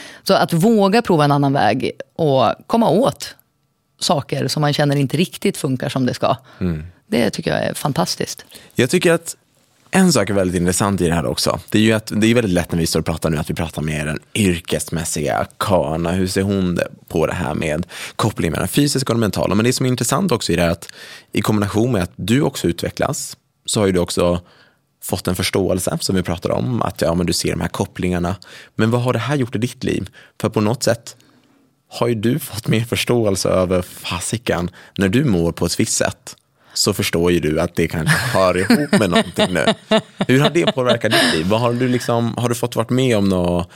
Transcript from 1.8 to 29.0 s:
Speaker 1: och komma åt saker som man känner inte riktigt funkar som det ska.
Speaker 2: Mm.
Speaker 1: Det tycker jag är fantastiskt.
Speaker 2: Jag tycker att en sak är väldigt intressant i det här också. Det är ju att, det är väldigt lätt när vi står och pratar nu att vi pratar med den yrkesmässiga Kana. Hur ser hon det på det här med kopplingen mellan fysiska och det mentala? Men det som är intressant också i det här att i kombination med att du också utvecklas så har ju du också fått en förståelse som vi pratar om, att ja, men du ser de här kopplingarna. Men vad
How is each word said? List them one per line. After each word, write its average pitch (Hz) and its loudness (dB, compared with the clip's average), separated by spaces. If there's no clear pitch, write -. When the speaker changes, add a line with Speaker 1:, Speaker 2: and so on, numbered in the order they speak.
Speaker 1:
och 131 2
komma 226 2
åt - 0
saker 139 0
som 151 -2
man 147 2
känner 143 2
inte 139 0
riktigt 185 -2
funkar 135 -4
som 131 -2
det 120 -2
ska. - 0
Speaker 2:
Mm. 85 -2
Speaker 1:
Det - 0
tycker - -4
jag 53 0
är - -4
fantastiskt. - -4
Speaker 2:
Jag 123 2
tycker 180 4
att - -2
en 185 4
sak 104 2
är 101 0
väldigt 92 2
intressant 90 0
i 87 2
det 80 0
här 80 0
också. - -2
Det 104 2
är 107 6
ju 113 4
att, 107 -2
det 107 2
är 113 6
väldigt 113 2
lätt 87 0
när 90 0
vi 82 0
står 82 0
och 80 -4
pratar 80 -2
nu 78 0
att 78 -6
vi 78 -4
pratar 78 -6
med 76 -4
den 76 -4
yrkesmässiga 82 -2
Kana. 85 0
Hur 92 0
ser 95 0
hon 95 0
det - -2
på 80 0
det - -2
här 87 -4
med 80 -2
kopplingen 90 0
mellan 85 -2
fysiska 143 0
och 117 0
det 117 0
mentala? 98 0
Men 107 0
det 123 2
som 131 -2
är 127 0
intressant 131 0
också 107 -2
i 85 0
det 87 2
här 85 4
att - -4
i 113 0
kombination 107 0
med 104 2
att - -4
du 113 0
också 151 -2
utvecklas - -4
så - 0
har 101 4
ju 98 4
du 90 2
också 87 0
fått - -6
en 92 0
förståelse 92 -2
som 98 -2
vi 92 2
pratar 87 -4
om, 120 -2
att - -4
ja, 82 0
men 87 0
du 87 0
ser - -2
de 82 -4
här 87 -2
kopplingarna. 90 -2
Men 110 2
vad 120 0